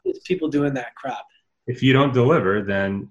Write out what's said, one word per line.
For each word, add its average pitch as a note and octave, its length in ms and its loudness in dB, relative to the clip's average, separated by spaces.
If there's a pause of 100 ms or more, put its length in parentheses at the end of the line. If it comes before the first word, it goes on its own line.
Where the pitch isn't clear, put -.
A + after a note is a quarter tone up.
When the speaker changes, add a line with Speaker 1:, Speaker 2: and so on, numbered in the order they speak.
Speaker 1:
there's - 140 -6
people E3 280 -4
doing C#3+ 280 -2
that A#2+ 200 -10
crap. A#2+ 280 -10 (440)
Speaker 2:
If B2 140 -8
you C3 120 6
don't C3+ 200 4
deliver, A#2+ 480 2
then, G2 500 -4